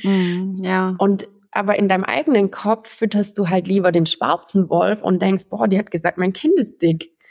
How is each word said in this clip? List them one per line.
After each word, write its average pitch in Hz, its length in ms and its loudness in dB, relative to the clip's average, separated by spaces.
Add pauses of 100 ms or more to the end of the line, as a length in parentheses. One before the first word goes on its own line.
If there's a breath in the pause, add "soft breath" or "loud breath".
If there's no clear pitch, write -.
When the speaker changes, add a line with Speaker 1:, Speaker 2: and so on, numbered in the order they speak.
Speaker 1:
Mhm, 185 580 0
ja. 185 360 -2
Speaker 2:
Und, 196 300 0 (240)
aber 202 280 0
in 202 80 2
deinem 190 160 2
eigenen 233 480 0
Kopf 220 380 -4
fütterst 208 480 -2
du 190 120 0
halt 180 180 0
lieber 185 240 2
den 170 140 4
schwarzen 170 640 0
Wolf 185 320 0
und 185 200 0
denkst, 190 280 0
„Boah, 220 180 -2
die 190 120 2
hat 208 120 -6
gesagt, 170 260 -4
mein 185 160 -2
Kind 330 260 0
ist - 220 -6
dick.“ 165 300 0 (200 soft breath)